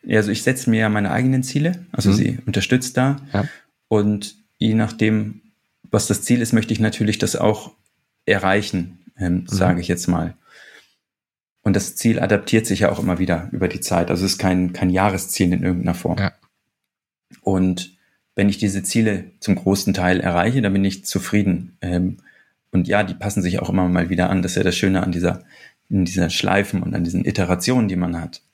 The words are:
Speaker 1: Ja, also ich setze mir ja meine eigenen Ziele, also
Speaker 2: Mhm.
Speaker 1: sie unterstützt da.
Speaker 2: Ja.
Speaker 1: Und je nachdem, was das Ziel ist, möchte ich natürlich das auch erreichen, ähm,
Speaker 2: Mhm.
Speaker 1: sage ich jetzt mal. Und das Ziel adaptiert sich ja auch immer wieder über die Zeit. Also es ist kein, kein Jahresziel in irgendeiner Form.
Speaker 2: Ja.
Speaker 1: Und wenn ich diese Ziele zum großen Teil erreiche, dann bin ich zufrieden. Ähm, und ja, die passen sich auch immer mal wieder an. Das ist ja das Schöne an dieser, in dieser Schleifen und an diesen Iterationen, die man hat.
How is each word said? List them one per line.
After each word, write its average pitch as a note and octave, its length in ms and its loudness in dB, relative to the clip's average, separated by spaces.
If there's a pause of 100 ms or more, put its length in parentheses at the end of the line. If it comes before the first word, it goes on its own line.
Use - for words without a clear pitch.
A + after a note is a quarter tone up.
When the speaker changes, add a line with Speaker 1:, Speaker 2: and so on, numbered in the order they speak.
Speaker 1:
Ja, - 140 0
also G#2 140 4
ich A2+ 120 -2
setze C3 280 0
mir A2 100 2
ja A2 80 2
meine G#2 220 0
eigenen B2+ 320 2
Ziele, D#3 500 -2
also - 180 0
Speaker 2:
Mhm. G2 40 6
Speaker 1:
sie - 320 0
unterstützt B2 500 0
da. C3+ 200 2 (180)
Speaker 2:
Ja. G#2 120 0 (420)
Speaker 1:
Und G#2 480 0 (200)
je A2 160 0
nachdem, A2 720 0 (480)
was A2 160 0
das - 160 -2
Ziel A#2+ 180 2
ist, A#2 140 0
möchte A2 180 0
ich A2 80 -2
natürlich G#2+ 380 0
das - 180 -2
auch - 360 0 (520)
erreichen, F#2+ 760 0 (180)
ähm, F2 160 0
Speaker 2:
Mhm. F2+ 120 -2
Speaker 1:
sage F2+ 340 2
ich E2+ 80 -6
jetzt F2+ 200 -2
mal. E2+ 280 -2 (1200)
Und G2+ 160 2
das - 200 -4
Ziel A2+ 220 2
adaptiert G#2 480 2
sich G2 140 -2
ja G#2 100 4
auch - 80 -4
immer F2+ 200 0
wieder F2 340 -2
über F2+ 160 -2
die - 120 -6
Zeit. F2 300 0
Also F2 140 0
es G2 80 0
ist - 60 -4
kein, F2+ 340 2
kein F2+ 180 0
Jahresziel F#2 640 0
in F2+ 100 0
irgendeiner F2+ 320 -2
Form. - 240 -4
Speaker 2:
Ja. G2 140 -2 (1080)
Speaker 1:
Und F#2 520 0 (420)
wenn G2+ 120 2
ich G2 100 0
diese G2 240 -2
Ziele G#2+ 560 0
zum G2 160 0
großen F#2+ 400 0
Teil F2+ 240 2
erreiche, F#2+ 420 2
dann G2 120 2
bin G2 120 2
ich F#2+ 200 -4
zufrieden. F#2+ 760 -2
Ähm, F2+ 380 -2 (540)
und F2+ 160 2
ja, F#2 160 2
die F#2 100 -6
passen G2 280 -4
sich F2+ 180 0
auch - 100 -4
immer F#2 180 2
mal F2 220 0
wieder F2+ 200 2
an. F#2 120 2
Das - 100 -4
ist - 40 -2
ja F#2+ 80 2
das F#2 120 0
Schöne F#2 280 2
an F2+ 80 -2
dieser, F2 320 -2 (440)
in F#2+ 160 2
dieser F2+ 260 0
Schleifen F#2+ 520 0
und - 120 -4
an F2 100 -2
diesen F2 200 -2
Iterationen, G2 640 0
die F#2 80 -2
man E2+ 260 -2
hat. - 220 -12 (120)